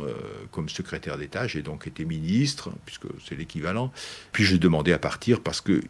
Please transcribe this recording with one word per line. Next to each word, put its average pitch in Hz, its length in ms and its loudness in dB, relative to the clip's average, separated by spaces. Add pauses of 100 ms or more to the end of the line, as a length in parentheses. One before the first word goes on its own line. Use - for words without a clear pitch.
euh, 65 80 -4 (400)
comme 78 160 -4
secrétaire - 500 -6
d'État. 95 300 -4
J'ai 73 140 -4
donc 76 260 -8
été - 160 -8
ministre, 87 680 0 (140)
puisque - 220 -14 (200)
c'est - 80 -8
l'équivalent. 92 560 -2 (400)
Puis 101 140 4
j'ai 95 140 6
demandé 82 340 6
à 80 60 6
partir 120 420 2
parce - 200 -4
qu'il 92 300 4